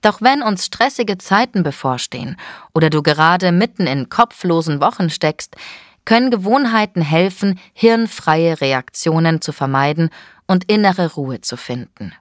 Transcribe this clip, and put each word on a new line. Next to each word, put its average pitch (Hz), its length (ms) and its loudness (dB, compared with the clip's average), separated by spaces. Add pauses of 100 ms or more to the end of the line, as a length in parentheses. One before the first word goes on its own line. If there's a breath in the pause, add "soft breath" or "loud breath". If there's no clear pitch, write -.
Doch 208 180 2
wenn 269 220 0
uns 208 240 -4
stressige 226 520 -2
Zeiten 208 440 0
bevorstehen 131 720 -6 (380 loud breath)
oder 160 160 4
du 151 120 0
gerade 160 500 2
mitten 190 340 0
in 131 220 -2
kopflosen 165 720 0
Wochen 185 280 0
steckst, - 480 -4 (480 loud breath)
können 240 260 2
Gewohnheiten 220 720 0
helfen, 185 560 0 (140)
hirnfreie 170 880 2
Reaktionen 160 800 0
zu 156 120 -6
vermeiden 147 580 0 (360 loud breath)
und 185 240 0
innere 190 440 2
Ruhe 131 260 -6
zu - 160 -8
finden. - 640 -12